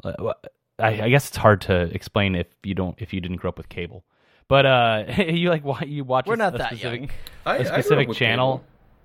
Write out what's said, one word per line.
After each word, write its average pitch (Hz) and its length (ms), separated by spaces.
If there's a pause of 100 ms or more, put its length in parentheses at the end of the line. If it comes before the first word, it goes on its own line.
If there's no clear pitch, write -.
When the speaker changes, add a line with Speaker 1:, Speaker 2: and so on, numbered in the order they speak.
Speaker 1:
uh, 80 280 (460)
I, 110 240
I 113 60
guess 135 200
it's - 80
hard 104 260
to 90 200 (120)
explain 98 400
if 87 120 (180)
you 98 100
don't, 90 260
if - 120
you 95 80
didn't 87 180
grow 90 120
up - 80
with 82 100
cable. 87 360 (440)
But, 135 180
uh, 117 460
<laughs> - 60
you, 170 320
like, 160 140
wa-, 135 220
you 143 180
watch 127 220
Speaker 2:
We're 214 80
Speaker 1:
a, 233 40
Speaker 2:
not 202 160
Speaker 1:
a 120 40
Speaker 2:
that 127 140
Speaker 1:
specific, 117 280
Speaker 2:
young. 139 100 (360)
Speaker 3:
I, 170 40
I 233 60
Speaker 1:
a - 60
Speaker 3:
grew - 60
up - 60
Speaker 1:
specific 139 340
Speaker 3:
with 110 100
Speaker 1:
channel, 127 460 (400)